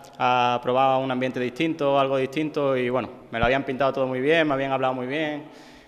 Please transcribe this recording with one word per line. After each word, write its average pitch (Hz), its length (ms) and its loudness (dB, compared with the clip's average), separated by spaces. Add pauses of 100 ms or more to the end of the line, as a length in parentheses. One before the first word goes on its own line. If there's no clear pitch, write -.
(240)
a 123 380 2
probar 131 380 2
un 135 100 -4
ambiente 127 300 -2
distinto, 139 600 0
algo 135 180 2
distinto 139 600 -2
y 123 140 0
bueno, 123 180 -2 (220)
me 117 80 -4
lo 117 60 4
habían 135 180 2
pintado 135 280 0
todo 131 140 0
muy 131 140 -4
bien, 156 280 2
me 147 60 0
habían 135 180 -2
hablado 131 220 0
muy 127 140 -6
bien, 151 380 -6 (420)